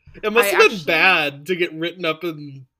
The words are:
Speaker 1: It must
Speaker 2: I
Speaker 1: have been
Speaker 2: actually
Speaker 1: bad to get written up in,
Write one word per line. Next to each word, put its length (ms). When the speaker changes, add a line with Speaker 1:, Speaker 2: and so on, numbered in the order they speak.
Speaker 1:
It 100
must 140
Speaker 2:
I 40
Speaker 1:
have 100
been 100
Speaker 2:
actually 140
Speaker 1:
bad 640
to 100
get 180
written 300
up 180
in, 440